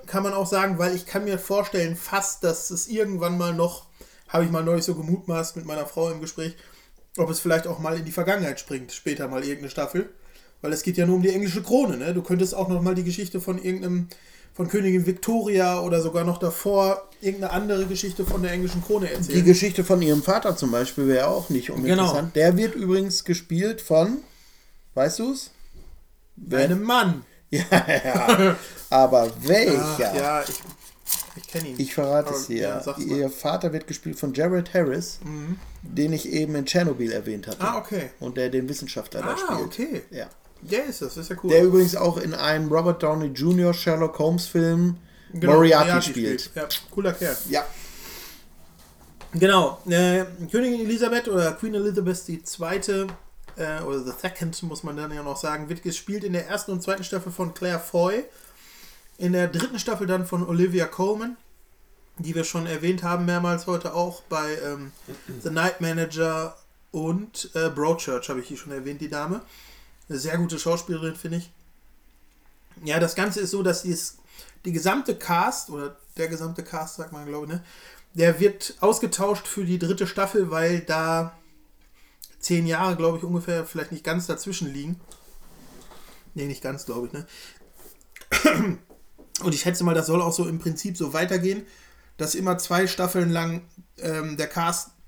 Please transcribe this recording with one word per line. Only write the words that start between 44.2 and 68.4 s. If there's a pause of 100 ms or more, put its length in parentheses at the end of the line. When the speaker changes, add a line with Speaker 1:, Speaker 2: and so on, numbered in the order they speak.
Speaker 2:
Film (340)
Speaker 1:
Genau,
Speaker 2:
Moriarty
Speaker 1:
Moriarty
Speaker 2:
spielt.
Speaker 1:
spielt.
Ja, (100)
cooler
Kerl. (120)
Speaker 2:
Ja. (1700)
Speaker 1:
Genau,
äh, (260)
Königin
Elisabeth
oder
Queen
Elizabeth
die
Zweite, (480)
äh,
oder
The
Second,
muss
man
dann
ja
noch
sagen,
wird
gespielt
in
der
ersten
und
zweiten
Staffel
von
Claire
Foy, (920)
in
der
dritten
Staffel
dann
von
Olivia
Colman, (840)
die
wir
schon
erwähnt
haben,
mehrmals
heute
auch
bei,
ähm, (520)
The
Night
Manager (360)
und,
äh,
Broadchurch
habe
ich